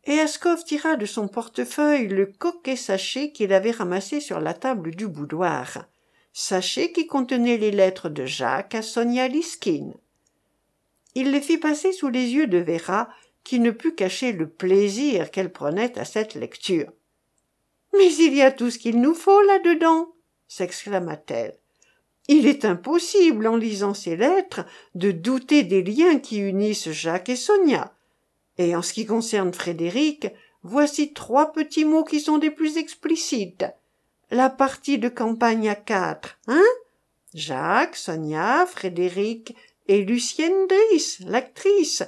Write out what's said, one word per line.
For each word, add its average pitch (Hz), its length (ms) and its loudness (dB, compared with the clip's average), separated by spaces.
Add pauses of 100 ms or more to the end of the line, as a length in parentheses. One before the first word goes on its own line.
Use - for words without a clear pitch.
Et 294 140 0
Ascoff 330 460 0
tira 311 300 -2
de 208 100 -4
son 208 220 -6
portefeuille 247 800 -2
le 196 180 0
coquet 262 500 -6
sachet 247 560 -4
qu'il 196 220 0
avait 196 180 4
ramassé 196 480 -4
sur 185 200 -8
la 160 160 -4
table 165 400 -6
du 208 120 -8
boudoir, 147 800 -6 (480)
sachet 254 580 -4
qui 320 140 -2
contenait 240 520 0
les 214 120 0
lettres 185 400 0
de 147 160 -6
Jacques 131 480 -4
à 220 80 -4
Sonia 240 460 -2
Liskine. 214 640 -4 (1200)
Il 262 180 0
les 285 100 2
fit 320 180 0
passer 302 320 0
sous 339 160 -4
les 247 240 -2
yeux 294 160 2
de 180 100 2
Véra, 175 520 -2 (340)
qui 247 160 -2
ne 233 120 4
put 320 240 -4
cacher 247 360 -2
le 160 160 -4
plaisir 196 840 0
qu'elle 185 200 -4
prenait 202 460 -4
à - 80 -6
cette 214 300 -6
lecture. « 147 560 -4 (1000)
Mais 381 200 6
il 294 220 4
y 285 80 6
a 262 80 8
tout 247 180 -2
ce 233 80 -8
qu'il 233 240 0
nous 302 140 4
faut 392 260 6
là-dedans », 339 720 4 (340)
s'exclama-t-elle. 170 1120 -6 (680)
Il 285 180 6
est 277 200 4
impossible, 240 840 2
en 226 80 2
lisant 208 400 -2
ces 170 200 -6
lettres, 330 480 0 (300)
de 190 180 0
douter 254 520 0
des 185 180 2
liens 269 380 4
qui - 180 -8
unissent 196 540 -2
Jacques 165 380 -4
et 254 60 -2
Sonia. 320 600 2 (640)
Et 170 160 2
en 175 80 -4
ce - 100 -8
qui 220 140 -6
concerne 208 460 -2
Frédéric, 196 760 -2 (340)
voici 294 520 0
trois 294 380 0
petits 311 320 -2
mots 311 200 2
qui 311 160 -2
sont 302 180 0
des 302 140 0
plus 311 260 -4
explicites. 311 880 -4 (640)
La 262 220 2
partie 269 480 -2
de 233 100 0
campagne 226 580 0
à 208 80 0
quatre, 185 640 -6 (100)
hein ? 294 160 6 (720)
Jacques, 165 600 -2
Sonia, 170 720 -2
Frédéric 190 880 -4 (320)
et 202 160 4
Lucienne 320 640 0
Driss, 381 540 2
l'actrice. 262 880 0